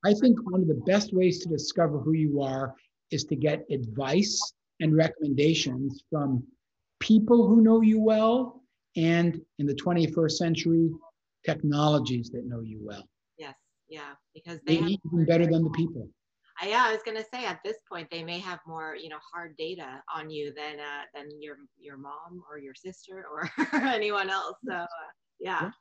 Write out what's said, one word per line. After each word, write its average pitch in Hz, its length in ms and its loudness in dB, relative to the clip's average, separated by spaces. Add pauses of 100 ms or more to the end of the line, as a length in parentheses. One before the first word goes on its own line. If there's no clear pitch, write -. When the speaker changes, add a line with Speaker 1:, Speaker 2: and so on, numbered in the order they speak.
Speaker 1:
I 208 140 6
think 233 200 6 (120)
one 185 100 2
of 170 80 2
the 139 180 0
best 202 280 2
ways 180 260 4
to - 80 -8
discover 151 500 0
who 156 140 0
you 151 300 2
are 135 320 -4 (360)
is 139 140 -4
to 151 120 -4
get 151 340 0
advice 135 800 -2 (280)
and 156 140 2
recommendations 143 1160 0
from 139 340 -2 (560)
people 220 480 6
who 226 140 8
know 226 180 8
you 220 200 6
well, 220 600 2 (340)
and 170 440 2 (180)
in 143 80 0
the 143 80 0
twenty-first 160 640 0
century, 165 520 2 (540)
technologies 147 840 0
that 120 160 -10
know 120 140 -8
you 110 200 -12
well. 104 260 -14 (320)
Speaker 2:
Yes, 147 160 -16 (340)
yeah, 147 240 -16 (220)
because 165 320 -14
they 165 140 4
Speaker 1:
Maybe 170 120 0
Speaker 2:
have 165 200 -6
Speaker 1:
even 165 140 2
better 170 200 4
than 165 180 2
the 160 60 -2
people. 160 380 -4 (520)
Speaker 2:
I, 185 100 -6
yeah, 240 160 2
I 220 60 0
was 214 120 -4
gonna 220 280 -8
say, 254 140 -10
at 175 180 -8
this 440 120 -6 (140)
point, 170 200 -12
they 170 140 -10
may 170 140 -8
have 180 280 -12
more, 160 340 -12
you 160 80 -16
know, 156 100 -14 (140)
hard 170 260 -14
data 156 440 -12 (120)
on 156 160 -10
you 147 240 -8
than, 151 260 -12
uh, 143 220 -12 (120)
than 147 140 -16 (120)
your, 147 160 -16 (220)
your 143 200 -20
mom 160 520 -18
or 151 80 -16
your 139 160 -18
sister - 560 -18
or 156 180 -8 (100)
<laughs> - 140 -4 (140)
anyone 208 440 -2
else. 185 260 -6 (100)
So, 208 80 -8
uh, 175 120 -8 (520)
yeah. 180 260 -6
Speaker 1:
Yeah. 196 60 -8 (100)